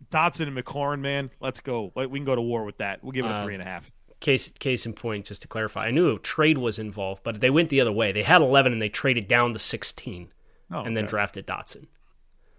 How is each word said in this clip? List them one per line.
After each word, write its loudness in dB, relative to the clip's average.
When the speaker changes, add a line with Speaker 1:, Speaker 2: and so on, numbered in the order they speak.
Speaker 1:
Dotson 0
and -8
McLaurin, -4
man, -4
let's -6
go. -4
Let, -4
we -6
can -8
go 2
to 2
war -2
with -12
that. -6
We'll -12
give -2
it -4
a -4
Speaker 2:
Uh, -4
Speaker 1:
three -8
and -10
a -10
half. -12
Speaker 2:
case, 0
case -2
in -6
point, -6
just -12
to -18
clarify, -4
I -2
knew 4
a -6
trade 2
was -2
involved, -6
but -6
they 6
went 4
the 4
other 4
way. 2
They 0
had 8
eleven 6
and -2
they 0
traded 0
down 4
to -6
sixteen -6
Speaker 1:
Oh, -4
Speaker 2:
and -2
then 0
Speaker 1:
okay. -4
Speaker 2:
drafted -2
Dotson. -10